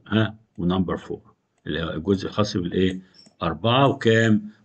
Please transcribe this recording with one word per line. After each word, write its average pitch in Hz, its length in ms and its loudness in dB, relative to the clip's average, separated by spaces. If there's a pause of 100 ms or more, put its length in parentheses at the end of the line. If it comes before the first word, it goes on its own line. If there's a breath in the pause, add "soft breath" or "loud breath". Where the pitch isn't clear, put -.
ها، 107 280 0 (240)
ونمبر 87 380 0
فور، - 240 -12 (460)
اللي 76 160 -4
هو 82 80 -4
الجزء 90 380 -2
الخاص 107 280 -2
بالإيه؟ 90 440 0 (420 loud breath)
أربعة 113 460 2
وكام؟ 113 600 2 (140 loud breath)